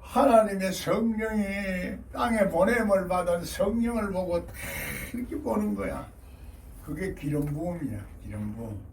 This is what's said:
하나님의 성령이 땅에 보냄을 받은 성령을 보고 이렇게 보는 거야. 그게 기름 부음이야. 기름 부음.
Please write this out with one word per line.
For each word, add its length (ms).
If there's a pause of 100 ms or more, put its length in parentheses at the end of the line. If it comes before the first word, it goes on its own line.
하나님의 720
성령이 720 (680)
땅에 360
보냄을 580
받은 380
성령을 640
보고 340 (680)
이렇게 260
보는 340
거야. 340 (760)
그게 300
기름 320
부음이야. 580 (200)
기름 300
부음. 260 (120)